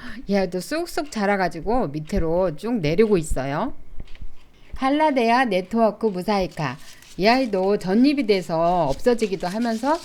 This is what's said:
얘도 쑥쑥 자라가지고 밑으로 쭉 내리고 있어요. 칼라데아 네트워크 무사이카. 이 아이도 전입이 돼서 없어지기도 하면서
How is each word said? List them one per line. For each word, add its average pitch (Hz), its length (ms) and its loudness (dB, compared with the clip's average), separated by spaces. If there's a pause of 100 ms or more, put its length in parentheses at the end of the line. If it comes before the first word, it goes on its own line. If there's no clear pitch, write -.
(280)
얘도 190 300 0
쑥쑥 - 540 -4
자라가지고 202 760 0
밑으로 165 680 0
쭉 226 240 -4
내리고 196 360 4
있어요. 151 580 -2 (1000)
칼라데아 262 680 2
네트워크 220 640 0
무사이카. 180 680 -2 (440)
이 196 80 4
아이도 208 480 2
전입이 247 500 2
돼서 175 600 2
없어지기도 190 600 0
하면서 233 580 -2